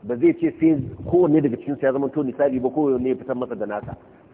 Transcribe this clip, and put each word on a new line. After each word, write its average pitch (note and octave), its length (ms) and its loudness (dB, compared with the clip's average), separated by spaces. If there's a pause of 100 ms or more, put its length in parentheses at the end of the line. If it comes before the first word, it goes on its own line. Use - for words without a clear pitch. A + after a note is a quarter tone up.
Ba A#2 140 -4
zai D#3+ 200 4
ce D#3+ 220 0
sai D#3+ 180 4 (320)
kowanne D#3+ 320 4
daga C3 160 0
cikinsu - 280 -6
ya C3+ 60 4
zamanto C#3 320 -2
nisabi C3 380 0
ba, B2+ 80 0
kowanne C3 400 0
ya B2+ 60 0
fitar B2+ 200 -8
masa B2 200 -6
da G2+ 100 -6
nasa. G#2 320 -8 (360)